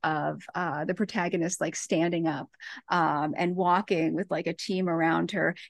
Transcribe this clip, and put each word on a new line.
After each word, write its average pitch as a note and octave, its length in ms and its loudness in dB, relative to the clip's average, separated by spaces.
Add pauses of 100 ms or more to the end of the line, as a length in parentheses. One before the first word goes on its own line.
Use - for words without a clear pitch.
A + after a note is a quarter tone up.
of, D3+ 380 0 (120)
uh, D#3+ 300 -2
the F#3 100 -2
protagonist, F3+ 640 0
like, D#3+ 160 -2
standing E3+ 520 0
up, D3 240 -2 (400)
um, D3+ 440 2
and F3+ 220 0
walking F3 580 2
with, F3+ 160 -2
like, E3+ 160 -2
a F3 60 0
team F#3 380 -2
around E3 400 2
her. E3 240 0 (160)